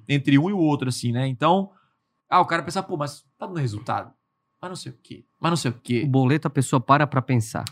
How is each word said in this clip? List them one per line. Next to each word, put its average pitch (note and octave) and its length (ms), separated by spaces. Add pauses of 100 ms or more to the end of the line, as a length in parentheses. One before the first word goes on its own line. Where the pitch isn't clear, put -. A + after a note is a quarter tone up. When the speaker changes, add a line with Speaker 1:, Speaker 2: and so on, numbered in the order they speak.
Speaker 1:
entre C#3 300
um E3 100
e G#3 40
o G3+ 60
outro, D3 300
assim, A#2+ 240
né? B2+ 140
Então, E3 440 (580)
ah, F3+ 120
o F3+ 60
cara E3+ 160
pensa, F3 200
"Pô, F#3 140
mas C#3+ 280 (140)
tá G#3+ 80
dando F#3 120
resultado? G#2+ 540 (480)
Mas F3+ 100
não F3+ 60
sei - 160
o - 100
quê, - 220 (160)
mas D#3+ 100
não E3+ 60
sei C3 140
o - 40
quê." A#2+ 300
Speaker 2:
O D3 40
boleto, C3+ 380
a D#3 40
pessoa C3+ 300
para C#3+ 260
pra C3 160
pensar. A2+ 500